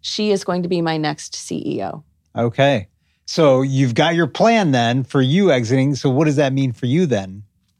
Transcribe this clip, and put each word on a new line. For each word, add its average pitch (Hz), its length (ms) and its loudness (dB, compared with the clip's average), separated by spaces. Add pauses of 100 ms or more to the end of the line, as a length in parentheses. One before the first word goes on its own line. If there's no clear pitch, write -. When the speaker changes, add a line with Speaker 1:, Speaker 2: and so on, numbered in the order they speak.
Speaker 1:
she 214 300 -4
is 196 140 -2
going 180 180 -4
to 175 60 -6
be 180 120 -2
my 160 160 -2
next 151 380 -6
C - 300 -10
E 113 200 -6
O. - 180 -10 (340)
Speaker 2:
Okay. 120 520 0 (400)
So 135 340 4
you've 135 320 0
got 160 200 2
your 170 140 2
plan 214 420 2
then 123 320 2
for 139 180 -2
you 165 300 2
exiting. 131 460 0
So 143 140 -2
what 143 160 2
does 147 100 0
that 139 160 2
mean 135 200 0
for 127 140 -8
you 165 200 0
then 98 360 -4 (380)